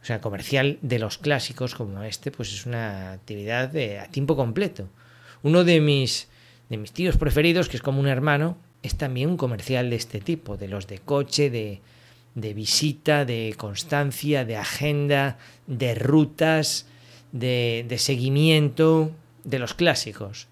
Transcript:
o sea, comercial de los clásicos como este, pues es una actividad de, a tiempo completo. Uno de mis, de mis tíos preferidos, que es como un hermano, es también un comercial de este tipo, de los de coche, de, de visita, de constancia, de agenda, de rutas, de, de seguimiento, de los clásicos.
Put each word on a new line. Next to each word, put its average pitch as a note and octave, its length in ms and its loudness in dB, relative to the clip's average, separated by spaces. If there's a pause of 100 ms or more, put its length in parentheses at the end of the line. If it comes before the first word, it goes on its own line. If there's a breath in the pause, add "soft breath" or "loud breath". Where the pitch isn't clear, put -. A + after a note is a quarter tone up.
o - 40 -20
sea, A2 160 -6
comercial C3 600 -2
de A#2+ 180 -2
los A2 180 -4
clásicos B2+ 580 -4
como G2+ 280 -10
este, A2 280 -10
pues G#2 220 -10
es G2 120 -12
una G#2 480 -6
actividad A2 560 -6
de, A#2 300 -4
a - 80 -16
tiempo C#3 280 0
completo. A#2 540 -2 (540 loud breath)
Uno E3 200 6
de E3+ 180 6
mis, C#3 460 2 (420 soft breath)
de A#2 80 -6
mis G#2+ 140 -10
tíos F3 260 2
preferidos, D#3+ 520 4
que B2+ 80 -6
es - 60 -6
como C3+ 160 0
un C#3 80 2
hermano, C#3+ 500 2 (260)
es - 120 -4
también C3 340 -2
un F3 80 0
comercial B2 520 -2
de A#2+ 60 0
este G#2+ 260 -6
tipo, C3 360 -4
de G2 100 -10
los F#2+ 200 -8
de G2 120 -14
coche, C#3 500 0
de, G#2+ 320 -6 (540 soft breath)
de G#2+ 180 -6
visita, C#3+ 720 0
de A2+ 320 -4
constancia, C#3 880 -2
de A2 100 -6
agenda, C#3+ 840 0 (280 loud breath)
de B2 300 -2
rutas, D3+ 880 2 (460 loud breath)
de, A#2+ 560 0
de B2 100 -4
seguimiento, D3+ 1120 4 (320)
de B2+ 160 -4
los A#2+ 140 -6
clásicos. A2 760 -2